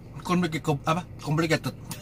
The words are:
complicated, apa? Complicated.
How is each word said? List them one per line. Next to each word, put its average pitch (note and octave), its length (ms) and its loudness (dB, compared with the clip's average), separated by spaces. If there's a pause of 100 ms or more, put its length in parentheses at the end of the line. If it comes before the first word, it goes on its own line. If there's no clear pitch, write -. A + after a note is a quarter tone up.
(220)
complicated, D#3+ 640 2
apa? E3+ 160 2 (160)
Complicated. D#3 560 2 (280)